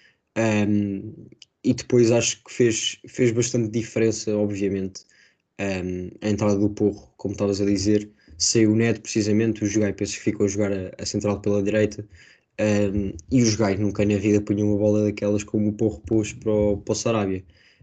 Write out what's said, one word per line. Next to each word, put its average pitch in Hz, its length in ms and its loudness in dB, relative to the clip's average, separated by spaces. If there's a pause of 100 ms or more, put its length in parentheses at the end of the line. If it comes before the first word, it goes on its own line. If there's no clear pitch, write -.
(360)
Ahm, 104 760 0 (520)
e 127 80 0
depois 120 380 4
acho 117 340 0
que - 80 -20
fez, - 540 0
fez 123 240 0
bastante 117 400 -2
diferença, 113 640 -2
obviamente, 98 680 -2 (540)
ahm, 92 520 -4 (100)
a 107 80 -2
entrada 104 300 2
do 104 100 2
Porro, 104 480 -2
como 98 160 -6
estavas 101 280 -2
a 101 40 2
dizer. 104 460 0 (260)
Saiu 110 360 4
o 110 40 4
Neto, 113 240 2
precisamente, 107 640 0
o - 20 2
Jogai 101 280 0
penso 98 200 -6
que - 100 -14
ficou 104 200 0
a 101 40 2
jogar 98 240 -2
a, 92 260 -6
a - 80 -8
central 101 340 -2
pela 101 220 0
direita. 104 440 0 (520)
Ahm, 104 540 0 (180)
e 131 120 4
o 120 40 4
Jogai 104 320 2
nunca 104 260 0
na 104 140 2
vida 104 240 4
punha 104 240 0
uma 104 100 2
bola 107 280 2
daquelas 104 400 -2
como 107 240 -2
o 104 40 -2
Porro 107 280 -2
pôs 110 340 -2
para - 180 -4
o, 104 240 2
para 101 160 -6
o - 20 0
Sarabia. 101 480 -2 (400)